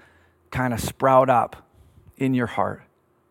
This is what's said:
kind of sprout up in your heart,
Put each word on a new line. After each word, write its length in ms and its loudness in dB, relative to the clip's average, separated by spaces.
kind 220 -4
of 80 -6
sprout 480 2
up 400 -2
in 160 -2
your 140 0
heart, 360 -6